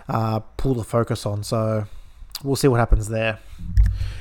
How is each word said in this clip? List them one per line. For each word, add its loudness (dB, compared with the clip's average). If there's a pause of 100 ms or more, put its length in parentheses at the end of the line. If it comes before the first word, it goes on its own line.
uh, 0 (180)
pull 0
the -2
focus -2
on. -4
So -2 (580)
we'll 0
see 4
what 6
happens 4
there. -2 (800)